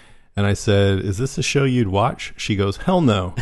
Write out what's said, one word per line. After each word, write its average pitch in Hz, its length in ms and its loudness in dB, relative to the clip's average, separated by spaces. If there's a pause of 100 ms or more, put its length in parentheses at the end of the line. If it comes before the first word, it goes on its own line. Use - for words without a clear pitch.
(360)
and 101 100 0
I 101 80 2
said, 101 460 2
'Is 95 180 -4
this 131 180 -4
a 151 60 -4
show 139 220 0
you'd 123 240 2
watch?' 101 480 -2
She - 200 -4
goes, 98 220 -2
'Hell 185 240 0
no, 98 400 2